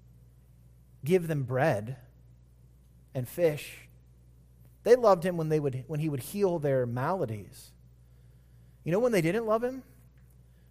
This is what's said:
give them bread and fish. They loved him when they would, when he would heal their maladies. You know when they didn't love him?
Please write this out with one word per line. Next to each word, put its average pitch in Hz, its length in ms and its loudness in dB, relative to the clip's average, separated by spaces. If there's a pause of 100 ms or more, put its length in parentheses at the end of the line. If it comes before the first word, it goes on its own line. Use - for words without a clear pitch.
(1040)
give 170 240 2
them 147 160 -2
bread 127 540 -2 (1160)
and 127 140 -6
fish. - 600 -2 (960)
They 240 120 8
loved 202 280 4
him 180 140 -2
when 156 120 -4
they 156 100 2
would, 131 280 -4
when 151 120 -6
he 156 100 -2
would 139 100 -4
heal 190 400 -2
their 135 260 2
maladies. 120 840 -6 (1120)
You 156 80 -4
know 190 80 2
when 247 120 2
they 190 100 4
didn't 196 240 0
love 220 180 0
him? 254 200 -8 (880)